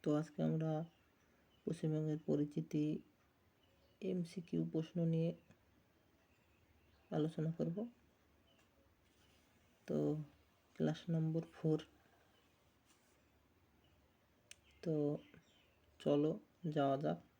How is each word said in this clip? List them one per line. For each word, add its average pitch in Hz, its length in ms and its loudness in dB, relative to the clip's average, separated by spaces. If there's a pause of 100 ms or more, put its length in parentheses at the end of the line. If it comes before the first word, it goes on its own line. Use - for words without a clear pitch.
তো - 60 2 (120)
আজকে 160 180 -8 (100)
আমরা 160 220 0 (960)
পশ্চিমবঙ্গের 156 600 0
পরিচিতি 151 560 0 (1160)
এমসিকিউ 175 600 -2 (100)
প্রশ্ন 165 240 -2 (160)
নিয়ে 165 180 2 (1800)
আলোচনা 160 480 0
করব। 165 180 -2 (2000)
তো 147 100 0 (760)
ক্লাস 156 240 0 (140)
নম্বর 160 280 0 (120)
ফোর, 156 240 2 (3000)
তো 160 100 2 (1040)
চলো 147 320 4 (440)
যাওয়া 139 280 4
যাক। 165 140 0 (220)